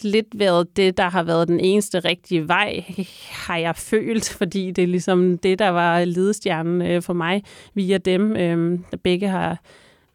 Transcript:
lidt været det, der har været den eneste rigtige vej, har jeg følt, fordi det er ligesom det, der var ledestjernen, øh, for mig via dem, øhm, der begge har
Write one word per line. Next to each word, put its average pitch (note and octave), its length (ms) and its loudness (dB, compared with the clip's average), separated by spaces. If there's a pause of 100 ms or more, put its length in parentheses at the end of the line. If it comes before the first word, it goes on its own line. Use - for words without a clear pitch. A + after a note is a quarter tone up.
lidt G#3+ 320 -2
været F3 280 4 (100)
det, F#3+ 200 2
der F#3 120 2
har F3+ 140 0
været E3 240 2
den E3+ 120 2
eneste F#3+ 400 0
rigtige E3+ 480 -2
vej, F3+ 360 0 (480)
har - 260 -6
jeg E3 180 -2
følt, A3 540 -2
fordi F#3 420 -4
det F3+ 120 2
er F3+ 40 2
ligesom F3+ 500 2
det, F#3 220 0
der G#3 100 4
var F3 360 2
ledestjernen, F3 760 0
øh, F3 200 0
for F3 120 -6
mig F3 300 0 (300)
via F#3+ 240 0
dem, F#3+ 380 2
øhm, E3+ 560 0
der - 120 -8
begge F#3 240 0
har E3+ 300 -2 (580)